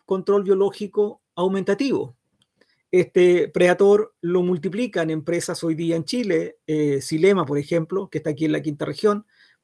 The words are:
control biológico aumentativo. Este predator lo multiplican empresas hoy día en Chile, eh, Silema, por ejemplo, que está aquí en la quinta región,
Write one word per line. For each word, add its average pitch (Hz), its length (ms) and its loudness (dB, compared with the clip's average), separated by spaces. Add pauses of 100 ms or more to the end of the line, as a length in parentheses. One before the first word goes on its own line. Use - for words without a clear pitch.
control 196 380 0
biológico 196 800 0 (140)
aumentativo. 190 800 -2 (720)
Este 180 600 4
predator 196 720 4
lo 175 200 0
multiplican 180 680 -2
empresas 165 560 -4
hoy 160 100 0
día 165 220 -2
en 160 80 -4
Chile, 190 600 -2
eh, 151 360 0
Silema, 170 440 2
por 143 120 -2
ejemplo, 170 520 -4
que 156 100 -8
está 156 100 -6
aquí 151 160 -4
en 151 80 0
la 151 80 -2
quinta 147 240 -6
región, 208 400 -2 (380)